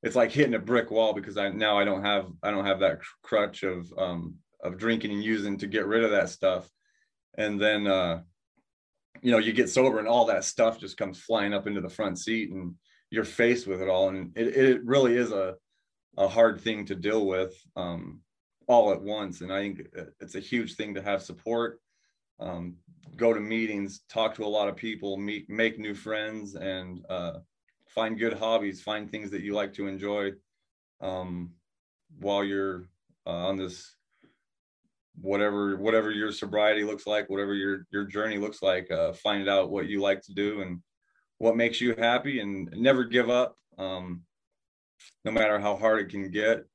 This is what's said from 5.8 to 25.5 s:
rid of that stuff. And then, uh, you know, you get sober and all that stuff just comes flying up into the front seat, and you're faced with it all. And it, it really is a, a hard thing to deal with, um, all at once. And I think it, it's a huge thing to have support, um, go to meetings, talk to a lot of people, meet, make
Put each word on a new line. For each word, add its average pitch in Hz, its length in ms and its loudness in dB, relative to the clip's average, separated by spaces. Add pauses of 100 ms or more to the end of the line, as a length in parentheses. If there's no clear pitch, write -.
rid 110 180 2
of 110 80 4
that 95 180 2
stuff. 92 380 0 (680)
And 104 240 -2
then, 107 240 2
uh, 90 360 2 (1000)
you 123 100 2
know, 113 60 6
you 107 160 2
get 120 160 2
sober 127 300 4
and 107 80 -2
all 120 180 6
that 98 180 2
stuff 113 360 2
just 98 180 -14
comes 95 220 -6
flying 104 340 0
up 101 140 -2
into 101 140 -4
the 87 80 -6
front 95 280 -4
seat, 113 340 -2
and 90 220 -8 (380)
you're 107 140 0
faced 120 420 2
with 95 140 -4
it 95 80 -2
all. 95 200 4
And 92 280 -6
it, 117 180 0
it 131 300 6
really 123 320 4
is 117 140 0
a, 95 240 -2 (600)
a 98 100 4
hard 104 340 6
thing 104 240 -4
to 95 100 -6
deal 104 300 0
with, 92 280 0 (220)
um, 87 460 -8 (460)
all 113 260 8
at - 80 -2
once. 101 400 -6
And 90 100 -8
I 98 100 0
think 101 180 -6 (140)
it, 87 280 -14
it's 92 140 -16
a 95 40 -4
huge 117 360 -4
thing 104 200 -6
to 92 60 -6
have 98 200 -2
support, 117 580 -4 (600)
um, 87 380 -10 (400)
go 117 160 4
to 107 80 0
meetings, 104 680 -4
talk 110 260 -2
to 110 100 -6
a - 20 -2
lot 104 220 0
of 95 80 -8
people, 101 400 -6
meet, 104 320 -8
make 113 280 0